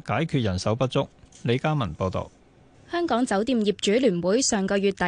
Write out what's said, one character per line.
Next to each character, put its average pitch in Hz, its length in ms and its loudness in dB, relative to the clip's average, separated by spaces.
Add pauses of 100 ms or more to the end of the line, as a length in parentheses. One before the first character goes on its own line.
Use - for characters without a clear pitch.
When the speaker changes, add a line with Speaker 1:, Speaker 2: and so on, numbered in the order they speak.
Speaker 1:
解 131 220 -2
決 143 160 -2
人 95 160 0
手 104 160 0
不 127 140 0
足。 139 200 -2 (360)
李 120 140 2
嘉 156 180 0
文 98 200 -4
報 98 140 -2
道。 - 220 -6 (600)
Speaker 2:
香 339 140 -2
港 254 200 0
酒 208 180 0
店 247 160 0
業 208 140 2
主 - 180 -2
聯 214 300 2
會 190 200 2
上 202 240 0
個 202 120 0
月 196 140 2
底 190 160 -2